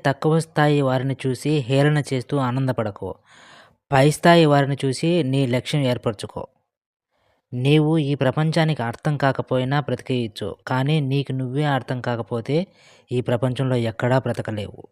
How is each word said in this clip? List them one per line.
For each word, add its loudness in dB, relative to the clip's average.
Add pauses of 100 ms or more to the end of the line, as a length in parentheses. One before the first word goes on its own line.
తక్కువ 2
స్థాయి 2
వారిని 0 (100)
చూసి -2
హేళన 2 (100)
చేస్తూ -4
ఆనందపడకు. -4 (760)
పై 6
స్థాయి 6
వారిని 4
చూసి 0
నీ 0
లక్ష్యం -2
ఏర్పరచుకో. -4 (1040)
నీవు 4
ఈ 0
ప్రపంచానికి 0
అర్థం -4
కాకపోయినా 0
బ్రతికేయచ్చు. -6 (100)
కానీ 0
నీకు -2
నువ్వే -4
అర్థం -2
కాకపోతే -4 (460)
ఈ -2
ప్రపంచంలో -2
ఎక్కడా 0
బ్రతకలేవు. -6